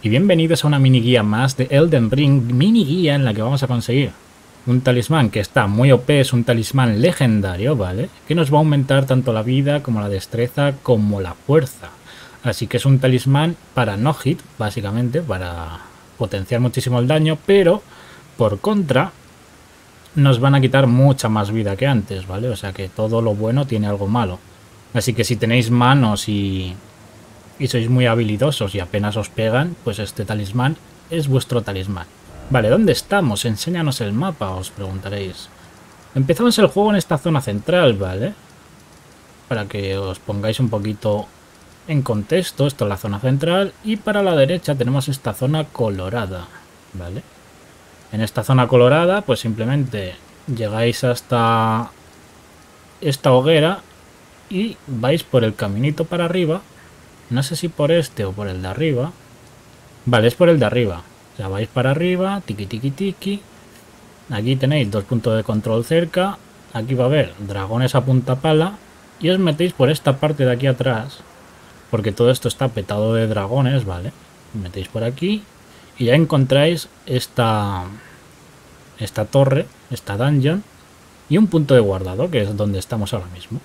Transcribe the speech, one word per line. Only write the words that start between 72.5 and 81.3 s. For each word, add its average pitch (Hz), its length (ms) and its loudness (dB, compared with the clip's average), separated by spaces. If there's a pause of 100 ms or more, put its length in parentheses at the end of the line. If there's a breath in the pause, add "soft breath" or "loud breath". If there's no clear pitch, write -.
petado 107 460 -2
de 113 120 2
dragones, 120 560 0
¿vale? 92 300 -8 (420)
Os 107 60 -6
metéis 92 260 -10
por 113 160 -6
aquí 180 400 -4 (540 loud breath)
y 120 80 -2
ya 120 100 4
encontráis 151 720 2 (180)
esta, 107 760 -2 (1120 loud breath)
esta 107 280 -6
torre, 135 400 2 (260)
esta 101 240 -8
dungeon 143 480 0 (640)
y 151 100 2